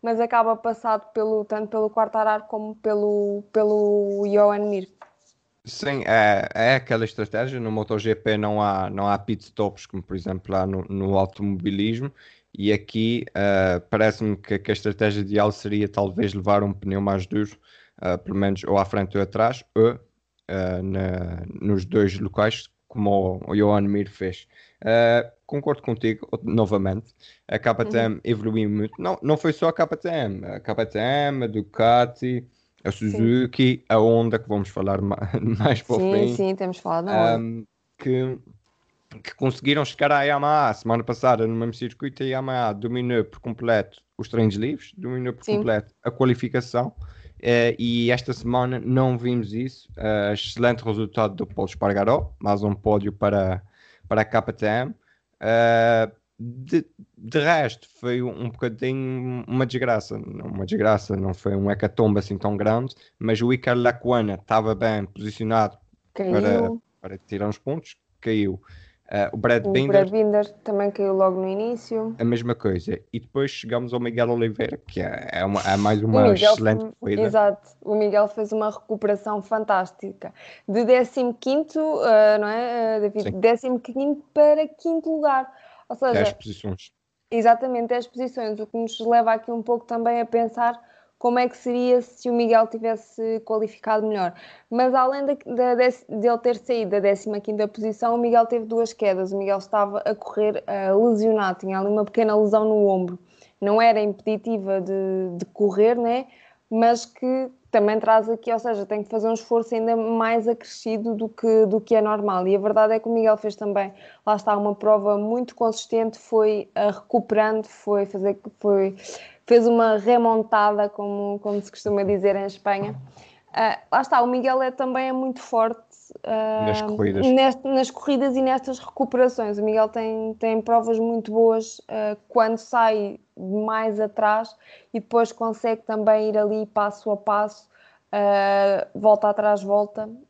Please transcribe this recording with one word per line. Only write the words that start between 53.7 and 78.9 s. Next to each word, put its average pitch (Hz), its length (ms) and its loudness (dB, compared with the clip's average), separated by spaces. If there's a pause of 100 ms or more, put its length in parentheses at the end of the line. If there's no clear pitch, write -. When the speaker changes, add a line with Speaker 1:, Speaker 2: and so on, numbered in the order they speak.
Speaker 2:
para 110 140 2
a 107 40 2
K 113 160 0 (120)
T - 120 -6
M. 117 300 -2 (440)
Eh, 113 720 2 (280)
de, 127 460 -4 (320)
de 113 220 -2
resto, 147 480 0 (120)
foi 123 220 -4
um, 117 240 -6
um 117 60 -6
bocadinho 127 960 -6
uma 127 180 0
desgraça. 120 540 -2
Não, - 260 -12
uma 95 220 -6
desgraça, 104 480 2
não 95 180 -2
foi 98 220 -4
um 98 160 0
hecatombe 104 480 2
assim 101 180 -6
tão 104 180 -4
grande, 110 380 -2 (240)
mas 113 240 0
o 120 100 2
Iker 127 240 0
Lecuona 120 600 0
estava 110 400 0
bem 107 300 -2
posicionado 107 720 -2 (340)
Speaker 1:
Caiu. 190 180 -4
Speaker 2:
para, 208 400 2 (300)
para 98 240 -14
tirar 101 220 -4
uns 107 100 -6
pontos, - 400 -10 (220)
caiu. 104 420 -2 (520)
Eh, 101 200 0
o - 40 -8
Brad 120 280 2
Speaker 1:
O 202 60 -2
Speaker 2:
Binder 185 360 4
Speaker 1:
Brad - 20 -8
Binder 208 400 0 (140)
também 202 260 -2
caiu 196 240 -2
logo 190 280 2
no 190 60 -4
início. 226 720 -6
Speaker 2:
a - 60 -4
mesma 117 320 -2
coisa. 92 420 -4 (140)
E 117 80 -8
depois 139 320 -4
chegamos 120 420 -6
ao 123 60 -2
Miguel 120 300 -2
Oliveira, 113 480 -2
que - 240 -10
é, - 320 -8
é 90 120 -2
uma, 101 160 0
é 98 140 2
mais 104 260 2
Speaker 1:
O 110 40 -2
Speaker 2:
uma 233 240 6
Speaker 1:
Miguel 208 240 6
Speaker 2:
excelente 220 320 2
Speaker 1:
fe-, 220 120 -12
Speaker 2:
corrida. 208 240 -2
Speaker 1:
exato. 208 480 2 (120)
O 214 120 -4
Miguel 208 360 2
fez 214 240 -6
uma 214 160 -2
recuperação 208 720 -4